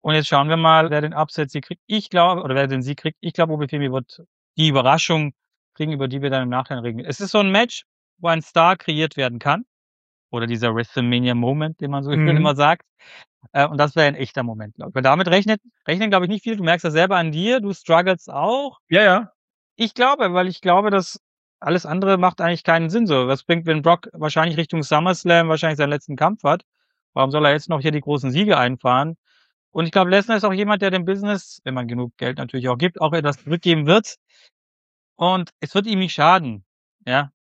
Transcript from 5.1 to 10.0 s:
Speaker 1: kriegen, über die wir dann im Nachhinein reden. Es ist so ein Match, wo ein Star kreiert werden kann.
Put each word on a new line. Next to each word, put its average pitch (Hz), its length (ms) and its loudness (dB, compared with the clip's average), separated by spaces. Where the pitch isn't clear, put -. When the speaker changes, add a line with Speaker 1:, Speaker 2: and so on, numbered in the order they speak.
Speaker 1:
kriegen, 156 180 -6
über 135 160 -4
die 135 140 -8
wir 139 80 -2
dann 131 120 -2
im 123 60 -4
Nachhinein 123 360 -6
reden. 117 160 -6
Es 143 200 -10
ist 196 100 -8
so 214 80 2
ein 196 140 2
Match, 233 320 -2
wo 170 100 -4
ein 160 140 0
Star 170 340 2
kreiert 156 400 -4
werden 127 220 -4
kann. 156 260 -2